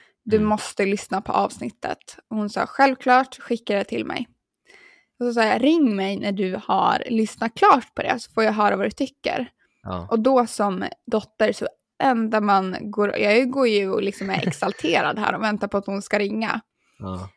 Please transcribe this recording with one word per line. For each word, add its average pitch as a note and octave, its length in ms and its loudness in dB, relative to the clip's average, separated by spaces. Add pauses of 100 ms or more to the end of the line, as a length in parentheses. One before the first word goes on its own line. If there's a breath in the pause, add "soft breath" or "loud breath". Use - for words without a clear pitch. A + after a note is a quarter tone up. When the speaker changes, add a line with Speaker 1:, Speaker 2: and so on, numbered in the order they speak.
(240 soft breath)
Speaker 1:
Du A3 120 2
Speaker 2:
Mm. G#3+ 120 2
Speaker 1:
måste G#3+ 380 -2
lyssna G3 340 -4
på - 120 -8
avsnittet." - 840 -4 (120)
Och A3+ 60 -6
hon G#3 140 -2
sa, - 160 -2
"Självklart, C4 720 2
skicka A3 360 -4
det G3 80 -2
till A2+ 220 -6
mig." - 220 -8 (920 soft breath)
Och A#3+ 60 -2
så A#3+ 60 -2
sa A#3 120 2
jag, A3 200 0
"Ring C#4+ 320 4
mig G3 220 -2
när G3+ 140 -4
du F#3 340 -2
har - 440 2
lyssnat A3 440 -2
klart F4 400 4
på - 80 -2
det - 160 0
så - 140 -18
får A3 120 2
jag G#3+ 80 2
höra G#3 240 2
vad G3 100 0
du G#3+ 40 -2
tycker." - 600 -4 (320)
Speaker 2:
Ja. F#2 280 -8
Speaker 1:
Och A3+ 100 2
då B3 260 4
som G3+ 380 -2 (220)
dotter G#3+ 460 0
så - 160 -6 (340)
enda A3+ 380 2
man F#3+ 360 2 (140)
går, G3+ 260 0
jag A3 340 4
går C4 180 2
ju G3+ 220 2
och G3 120 0
liksom G3 280 -4
är F#3+ 120 -2
Speaker 2:
<laughs> F#3 60 -2
Speaker 1:
exalterad - 680 -2
här G#3+ 160 0
och - 80 -6
väntar G#3 260 -2
på G3+ 80 -2
att G3+ 100 -4
hon G3 160 -6
ska - 160 -2
ringa. A3 420 -2 (380)
Speaker 2:
Ja. F#2+ 380 -10